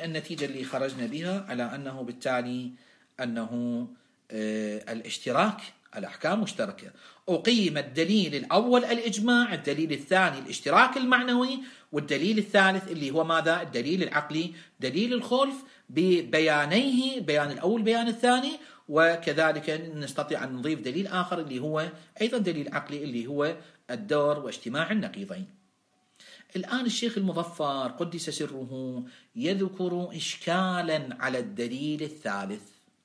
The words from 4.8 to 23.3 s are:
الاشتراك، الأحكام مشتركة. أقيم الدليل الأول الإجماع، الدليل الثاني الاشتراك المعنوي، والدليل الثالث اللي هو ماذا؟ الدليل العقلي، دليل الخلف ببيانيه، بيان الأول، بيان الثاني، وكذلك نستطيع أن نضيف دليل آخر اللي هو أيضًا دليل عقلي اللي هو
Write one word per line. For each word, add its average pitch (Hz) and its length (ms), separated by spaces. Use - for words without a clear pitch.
الاشتراك، 127 680
الأحكام 151 440
مشتركة. - 500
أقيم 180 500
الدليل 160 560
الأول 233 500
الإجماع، 233 720
الدليل 147 380
الثاني 180 460
الاشتراك 208 580
المعنوي، 254 640
والدليل 147 460
الثالث 190 500
اللي 147 220
هو 160 140
ماذا؟ 160 380
الدليل 139 400
العقلي، 151 520
دليل 233 340
الخلف 269 400
ببيانيه، 175 1300
بيان 147 300
الأول، 208 320
بيان 233 260
الثاني، 254 440
وكذلك 156 840
نستطيع 147 500
أن 131 80
نضيف 127 280
دليل 143 260
آخر 175 320
اللي 139 200
هو 156 300
أيضًا 240 180
دليل 156 360
عقلي 147 300
اللي 120 220
هو 143 300